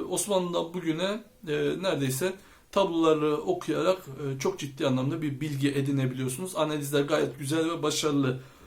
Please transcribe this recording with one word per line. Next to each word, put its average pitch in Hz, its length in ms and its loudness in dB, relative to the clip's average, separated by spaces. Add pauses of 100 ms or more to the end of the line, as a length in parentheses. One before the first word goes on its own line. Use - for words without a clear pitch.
(100)
Osmanlı'dan 175 640 -2
bugüne, 180 500 -2 (240)
e, 151 40 -2 (300)
neredeyse 160 520 0 (380)
tabloları 160 640 4
okuyarak, 175 640 0
e, 135 400 -8
çok 190 200 0
ciddi 143 280 -4
anlamda 135 360 0
bir 135 180 -4
bilgi 143 280 0
edinebiliyorsunuz. 135 880 0
Analizler 147 460 0
gayet 147 360 0
güzel 160 320 0
ve 156 120 -4
başarılı, 139 580 2 (260)